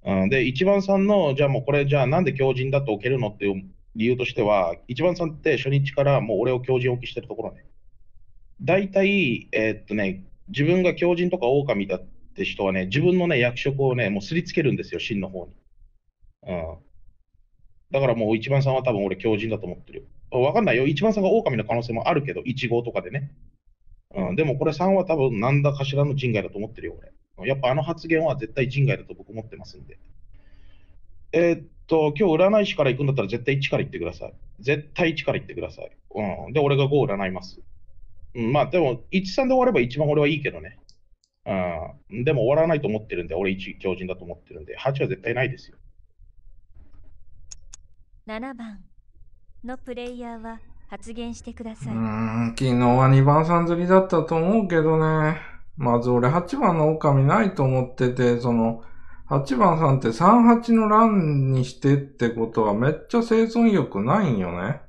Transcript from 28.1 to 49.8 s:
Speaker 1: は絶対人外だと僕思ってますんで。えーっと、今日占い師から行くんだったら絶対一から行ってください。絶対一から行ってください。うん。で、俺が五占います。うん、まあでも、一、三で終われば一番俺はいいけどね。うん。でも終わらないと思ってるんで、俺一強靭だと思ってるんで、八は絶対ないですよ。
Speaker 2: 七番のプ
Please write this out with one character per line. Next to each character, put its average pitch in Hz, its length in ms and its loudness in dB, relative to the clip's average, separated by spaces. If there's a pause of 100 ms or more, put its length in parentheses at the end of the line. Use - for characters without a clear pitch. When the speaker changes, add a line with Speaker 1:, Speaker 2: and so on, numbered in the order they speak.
Speaker 1:
は 151 120 0
絶 - 180 -10
対 127 160 -2
人 139 160 0
外 101 120 0
だ - 60 -12
と - 120 -18
僕 - 160 -20
思 110 100 -12
っ 113 40 -12
て 101 120 -18
ま 95 80 -18
す - 120 -20
ん 69 80 -20
で。 - 140 -20 (1300)
え 170 200 4
ー 160 100 -6
っ - 40 -20 (200)
と、 156 300 2
今 208 120 4
日 156 60 4
占 202 260 6
い 202 40 2
師 196 100 -6
か 151 80 2
ら 135 80 4
行 131 80 -2
く 143 40 0
ん 143 40 0
だ 135 60 2
っ - 20 0
た 123 80 0
ら 98 40 -2
絶 117 160 -6
対 139 120 2
一 139 140 -2
か - 80 0
ら 104 60 0
行 95 60 -6
っ - 20 -16
て 82 80 -10
く 85 60 -6
だ 82 80 -8
さ - 140 -14
い。 - 60 -16 (260)
絶 147 340 -4
対 165 180 0
一 156 120 -6
か 139 100 -2
ら 156 60 -2
行 139 40 -14
っ - 40 -18
て - 60 -14
く - 80 -10
だ 85 80 -8
さ - 120 -18
い。 50 100 -14 (240)
う 90 340 -6
ん。 113 40 -12
で、 151 60 0
俺 139 180 2
が 139 100 2
五 139 180 4
占 101 220 -2
い 92 40 -4
ま 92 120 -10
す。 - 180 -18 (760)
う 120 60 -6
ん、 113 100 0
ま 143 100 4
あ 123 80 0
で 180 100 0
も、 135 320 0
一、 190 200 -2
三 262 160 0
で 254 60 2
終 262 60 4
わ 247 60 4
れ 254 60 2
ば 175 100 2
一 123 180 -4
番 156 100 2
俺 147 120 2
は 147 60 4
い 156 80 0
い 147 60 -6
け 95 100 -6
ど 85 100 -14
ね。 - 180 -18 (1300)
う 95 100 -14
ん。 - 20 -4
で 151 100 2
も 117 120 0
終 139 100 2
わ 160 60 4
ら 165 60 2
な 165 80 2
い 147 60 -2
と - 60 -4
思 107 120 -2
っ 110 60 -16
て - 100 -8
る 87 80 -4
ん 82 40 -10
で、 80 80 -8
俺 95 160 -2
一 95 260 -8
強 95 180 -4
靭 92 120 -10
だ 90 80 -8
と 90 80 -18
思 85 120 -12
っ - 40 -20
て - 140 -20
る 78 80 -16
ん 76 40 -18
で、 - 120 -14
八 139 240 -4
は 143 60 -2
絶 - 140 -6
対 117 140 -4
な 127 80 -2
い 127 80 -4
で 131 80 -12
す - 100 -20
よ。 - 80 -20 (2500)
Speaker 2:
七 226 260 -10
番 220 260 -16 (840)
の 247 140 -10
プ 247 180 -12